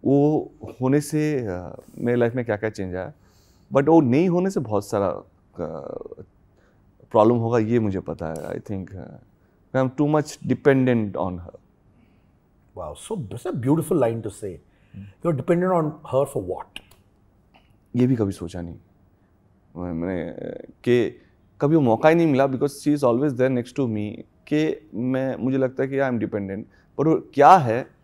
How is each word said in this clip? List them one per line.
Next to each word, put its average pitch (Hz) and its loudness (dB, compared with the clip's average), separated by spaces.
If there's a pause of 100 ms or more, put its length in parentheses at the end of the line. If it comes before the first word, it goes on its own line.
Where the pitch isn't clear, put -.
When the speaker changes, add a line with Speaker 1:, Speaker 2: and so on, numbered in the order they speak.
Speaker 1:
वो 143 2 (300)
होने 131 2
से, 151 -2
uh, 87 -10 (180)
मेरी 120 0
लाइफ 117 0
में 127 -4
क्या-क्या 110 -4
चेंज 95 -8
आया, 92 -8 (640)
but 139 2
वो 165 8
नहीं 147 4
होने 180 0
से 190 -4
बहुत 107 -4
सारा, 98 -2
uh, - -12 (880)
प्रॉब्लम 113 6
होगा, 117 0
ये 113 2
मुझे 98 -2
पता - -8
है। 80 -6
I - -10
think, 95 -10
uh, 90 -16 (640)
I'm 131 0 (100)
too 147 2
much - -4
dependent 123 2 (100)
on 90 -6
her। - -18 (1160)
Speaker 2:
Wow, 78 -10 (140)
so - -6
that's 110 -10
a 277 -6
beautiful 160 0
line 117 0
to 104 -8
say। 95 -12
Speaker 1:
Hmm। - -14
Speaker 2:
You're 156 0
dependent 180 2
on 160 2
her 143 -2
for 123 -8
what? - -12 (1160)
Speaker 1:
ये 123 4
भी 131 2
कभी 101 0
सोचा 90 -10
नहीं 87 -12 (1000)
मैं-, 87 -8
मैंने, 85 -4 (520)
कि 120 0 (400)
कभी 147 2
वो 156 4
मौका 120 4
ही 160 8
नहीं 170 4
मिला, 139 2
because 135 -2
she 147 0
is 139 -4
always 127 4
there 127 2
next 123 -4
to 139 -2
me, 107 -4 (420)
कि 151 -2
मैं, 127 -2
मुझे 131 -2
लगता 131 -2
है 135 -2
कि 135 -4
I 139 2
am 131 0
dependent, 101 -4 (380)
but 139 2
वो 160 0
क्या 147 10
है 127 0 (180)